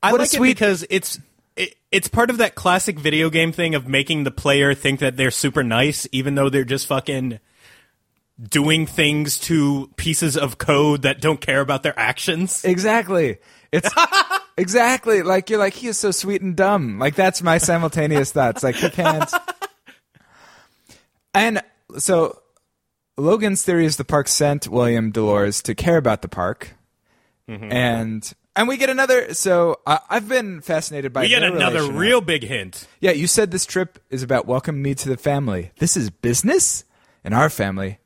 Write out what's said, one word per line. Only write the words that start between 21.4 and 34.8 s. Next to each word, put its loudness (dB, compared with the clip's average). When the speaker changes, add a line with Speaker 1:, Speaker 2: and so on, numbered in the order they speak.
Speaker 2:
so 2
Logan's 2
theory 2
is 0
the -6
park 0
sent 0
William 2
Dolores 2
to -4
care 2
about 2
the -10
park. -6
Speaker 1:
Mm-hmm. -12
Speaker 2:
And, -2
and 2
we -4
get 0
another, 0
so, 2
uh, 2
I've -2
been -4
fascinated -6
by -2
Speaker 1:
We 2
get 4
Speaker 2:
their 0
Speaker 1:
another 0
Speaker 2:
relationship. -2
Speaker 1:
real 2
big -4
hint. -10
Speaker 2:
Yeah, 2
you 0
said 2
this -4
trip -4
is -6
about 0
welcoming -2